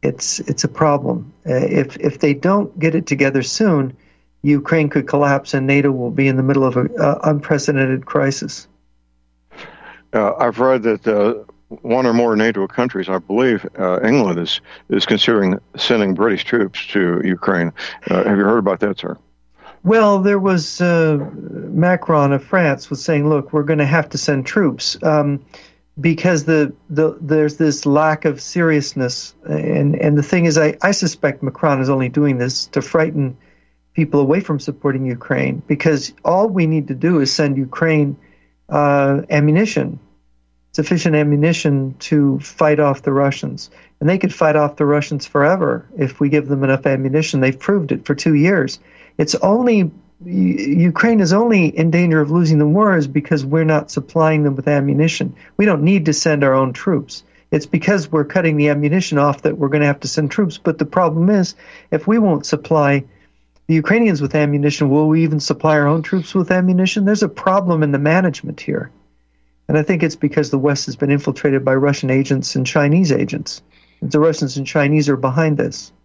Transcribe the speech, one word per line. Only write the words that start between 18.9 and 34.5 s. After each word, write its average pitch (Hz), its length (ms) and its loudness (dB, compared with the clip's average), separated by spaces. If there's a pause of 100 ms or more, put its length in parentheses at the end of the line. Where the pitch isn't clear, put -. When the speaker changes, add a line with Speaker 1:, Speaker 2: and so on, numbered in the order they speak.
Speaker 2:
sir? - 180 -10 (640)
Speaker 1:
Well, 208 380 4
there 202 180 2
was, 185 420 -2
uh, 165 380 2
Macron 156 1120 -2
of 135 120 -2
France 156 440 0
was 135 160 -8
saying, 151 240 0
"Look, 147 240 0
we're 151 120 0
gonna 147 220 0
have 151 240 0
to - 80 -6
send 135 280 -2
troops," - 560 -2
um, 147 420 0 (560)
because 160 440 0
the, 151 280 2 (180)
the, 156 300 0
there's 151 360 0
this 151 300 0
lack 151 400 2
of 143 140 -2
seriousness. 147 960 -2 (100)
And, 147 520 -2
and 147 200 2
the 147 60 2
thing 170 220 0
is, 160 140 2
I, 156 220 2
I 196 120 2
suspect 151 500 -4
Macron 139 380 0
is 131 80 0
only 131 220 0
doing 139 280 2
this 123 300 -4
to 139 140 -2
frighten 151 560 -2 (560)
people 147 260 0
away 143 200 0
from 156 200 -6